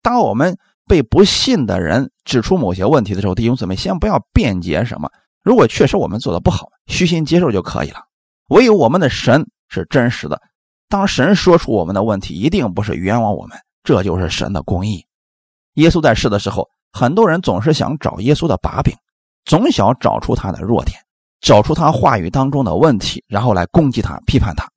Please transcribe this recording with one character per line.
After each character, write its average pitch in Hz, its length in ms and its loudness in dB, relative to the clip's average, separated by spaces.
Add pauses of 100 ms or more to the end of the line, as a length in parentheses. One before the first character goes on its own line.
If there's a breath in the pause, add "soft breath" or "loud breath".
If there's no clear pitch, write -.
当 240 180 0
我 117 140 0
们 170 240 0 (280)
被 175 160 4
不 143 220 4
信 196 420 0
的 92 160 -2
人 87 300 -2 (120)
指 123 180 0
出 185 160 0
某 98 160 -2
些 95 120 -4
问 135 180 4
题 92 120 -6
的 98 60 -4
时 104 60 -2
候， 92 80 0
弟 113 100 -2
兄 123 100 2
姊 113 100 -6
妹， 92 100 -4
先 180 240 -4
不 208 80 -2
要 165 120 0 (140)
辩 104 280 0
解 85 240 -2
什 - 160 -10
么， 71 80 -10 (320)
如 233 140 4
果 147 120 6
确 - 200 2
实 - 100 0
我 80 100 -2
们 98 120 -6
做 - 140 -4
得 85 60 -2
不 - 100 0
好， - 200 -4 (180)
虚 - 180 -2
心 160 200 0
接 165 140 2
受 151 120 2
就 95 100 0
可 - 220 -6
以 73 60 -6
了。 - 120 -18 (460)
唯 214 180 6
有 220 80 4
我 139 160 2
们 180 100 0
的 143 100 0
神 - 400 0 (200)
是 87 200 -6
真 123 220 0
实 - 160 -10
的， 73 140 -8 (480)
当 196 180 0
神 165 280 2
说 170 220 4
出 - 140 -2
我 95 140 0
们 95 100 -6
的 98 80 0
问 104 160 -2
题， - 140 -12
一 98 160 -2
定 135 240 -2
不 101 100 -4
是 98 120 -4
冤 98 260 -2
枉 104 120 -2
我 - 140 -10
们， - 100 -20 (260)
这 101 200 2
就 90 160 -2
是 85 100 -2
神 - 220 -6
的 92 100 -6
公 92 240 -4
义。 104 200 -6 (680)
耶 156 140 6
稣 165 120 2
在 131 120 4
世 110 160 0
的 101 80 0
时 101 120 -4
候， - 200 -6 (220)
很 127 240 -2
多 220 140 4
人 185 120 0
总 101 200 -2
是 135 100 2
想 - 260 -2
找 - 220 -6
耶 131 160 2
稣 165 120 -6
的 95 100 0
把 - 240 -4
柄， - 120 0 (520)
总 226 260 2
想 110 300 2
找 - 180 0
出 - 160 -2
他 98 160 -8
的 64 100 -10
弱 95 220 -2
点， - 160 -6 (400)
找 107 220 4
出 151 120 -2
他 160 200 2
话 127 240 0
语 90 120 -4
当 135 220 -2
中 139 140 -2
的 80 100 -2
问 120 240 4
题， - 280 -8
然 104 140 -2
后 117 120 0
来 87 140 0
攻 156 220 2
击 113 120 -4
他、 - 260 -8
批 - 100 2
判 92 160 0
他。 - 240 -8